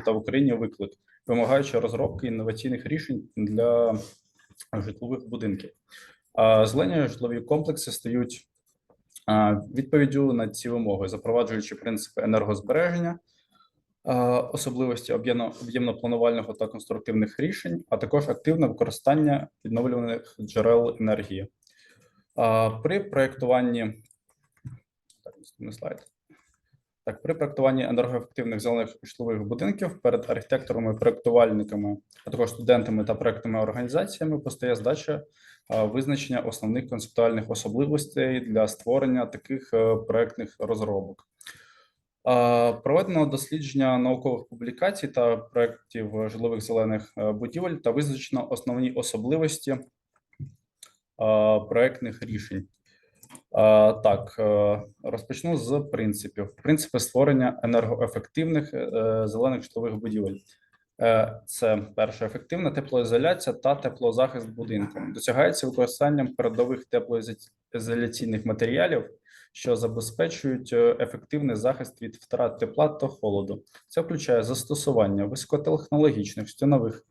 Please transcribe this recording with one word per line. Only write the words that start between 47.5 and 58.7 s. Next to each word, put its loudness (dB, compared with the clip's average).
та -2
визначено -2
основні -2
особливості, -2
е, -2
проєктних 0
рішень. -8
Е, 8
так, 0
е, 2
розпочну -4
з -2
принципів. -4
Принципи 0
створення 4
енергоефективних, 0